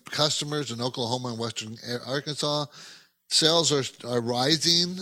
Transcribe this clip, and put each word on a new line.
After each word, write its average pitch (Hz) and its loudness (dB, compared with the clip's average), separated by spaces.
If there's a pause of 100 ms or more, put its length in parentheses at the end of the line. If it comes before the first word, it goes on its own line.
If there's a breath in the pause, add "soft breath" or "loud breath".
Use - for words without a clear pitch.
customers 147 -2
in 117 -6
Oklahoma 123 -2
and 113 -6
western 113 -6 (120)
Ar-, 120 -6 (140)
Arkansas. 147 -2 (640 loud breath)
Sales 160 6
are, 135 -2
are 120 2
rising. 156 2